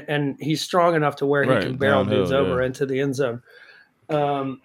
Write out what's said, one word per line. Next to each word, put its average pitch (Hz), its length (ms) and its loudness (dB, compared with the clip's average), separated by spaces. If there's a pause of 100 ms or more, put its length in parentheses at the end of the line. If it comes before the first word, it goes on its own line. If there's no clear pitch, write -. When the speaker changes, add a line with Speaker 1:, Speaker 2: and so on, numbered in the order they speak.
Speaker 1:
and 147 320 -2
he's 147 220 -2
strong 175 320 2
enough 147 220 0
to 143 100 -2
where 143 180 2
Speaker 2:
Right, 131 180 2
Speaker 1:
he - 80 -2
can 127 60 -4
barrel 135 280 2
Speaker 2:
downhill, 104 160 0
Speaker 1:
dudes 90 120 0
over 135 280 0
Speaker 2:
yeah. 131 60 0
Speaker 1:
into 131 200 -4
the 131 140 -2
end 139 160 -2
zone. 123 260 -2 (680)
Um, 143 560 -2